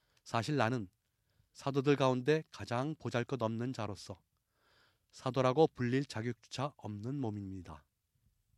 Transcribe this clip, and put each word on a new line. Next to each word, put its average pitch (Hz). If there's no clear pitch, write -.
사실 117
나는 117
사도들 139
가운데 135
가장 127
보잘것없는 120
자로서 101
사도라고 131
불릴 127
자격조차 123
없는 107
몸입니다. 95